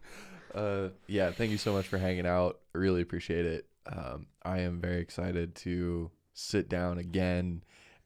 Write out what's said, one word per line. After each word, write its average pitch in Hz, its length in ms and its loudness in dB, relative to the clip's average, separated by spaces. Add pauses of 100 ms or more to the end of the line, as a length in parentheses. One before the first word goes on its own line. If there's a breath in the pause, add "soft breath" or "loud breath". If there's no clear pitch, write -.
(520 loud breath)
Uh, 98 360 0 (180)
yeah, 95 240 2
thank 110 220 0
you 107 40 0
so 104 160 0
much 95 140 2
for - 100 -2
hanging 92 300 2
out. 90 320 4 (160)
I - 40 -2
really 92 240 6
appreciate 85 440 0
it. 82 200 -2 (200)
Um, - 400 -8 (160)
I 92 200 -2
am 87 180 -2
very 87 200 0
excited 85 540 -2
to 87 560 -2 (240)
sit - 340 0
down 87 300 0
again 90 640 0 (440 loud breath)